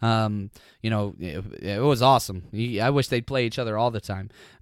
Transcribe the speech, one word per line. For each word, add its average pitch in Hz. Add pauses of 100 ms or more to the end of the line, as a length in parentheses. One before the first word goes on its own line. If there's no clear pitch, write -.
Um, 107 (320)
you 117
know, 104
it, 90 (180)
it 101
was 131
awesome. 117 (100)
Y-, 110
I 127
wish 143
they'd 120
play 127
each 113
other 110
all 117
the 107
time. 95 (320)